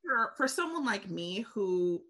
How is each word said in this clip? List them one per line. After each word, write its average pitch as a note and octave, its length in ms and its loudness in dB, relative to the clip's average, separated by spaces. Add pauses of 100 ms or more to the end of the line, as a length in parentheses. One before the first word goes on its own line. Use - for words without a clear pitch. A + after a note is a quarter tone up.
for, A#3+ 340 0
for C4+ 120 2
someone E4 360 -2
like G3+ 240 0
me F3 320 -4
who F3+ 680 0